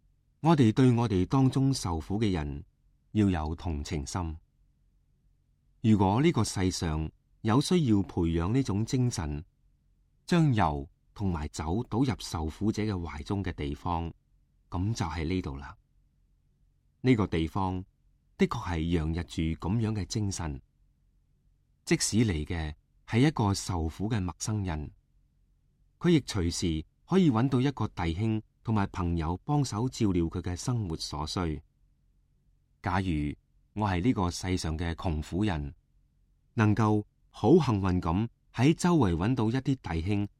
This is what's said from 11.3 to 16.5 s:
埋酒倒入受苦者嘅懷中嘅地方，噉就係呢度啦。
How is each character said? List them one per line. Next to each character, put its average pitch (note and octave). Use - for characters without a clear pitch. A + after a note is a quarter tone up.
埋 D2+
酒 F2
倒 G#2
入 C3
受 D#2+
苦 G2+
者 G#2+
嘅 G#2+
懷 E2
中 G2
嘅 F2
地 D2
方， E2+
噉 F#2+
就 A#2
係 D#2+
呢 F2+
度 C#2
啦。 C#2+